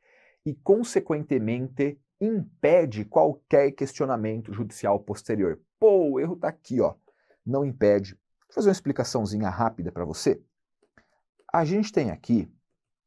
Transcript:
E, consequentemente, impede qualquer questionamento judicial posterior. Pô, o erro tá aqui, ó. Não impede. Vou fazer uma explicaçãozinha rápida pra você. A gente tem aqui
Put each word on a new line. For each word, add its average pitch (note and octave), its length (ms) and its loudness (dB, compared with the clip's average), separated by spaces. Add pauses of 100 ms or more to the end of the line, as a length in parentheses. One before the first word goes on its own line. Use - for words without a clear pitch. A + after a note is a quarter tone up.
(440)
E, D3 100 -6
consequentemente, C#3+ 1400 -2 (220)
impede D#3+ 840 0
qualquer C#3+ 680 2
questionamento A2+ 800 -4
judicial G2+ 480 -2
posterior. G2+ 580 -2 (220)
Pô, F#3+ 300 6
o C3 100 0
erro E3 160 -4
tá - 120 -4
aqui, - 320 -4
ó. E2+ 140 2 (520)
Não C3+ 180 -2
impede. G#2 500 0
Vou - 400 -20
fazer G#3+ 140 0
uma G3 40 6
explicaçãozinha A2 760 -2
rápida G2+ 440 -4
pra F2 120 -6
você. E2 380 -2 (1080)
A E3 120 2
gente G3+ 280 -2
tem C3+ 180 0
aqui G#2+ 400 -2 (560)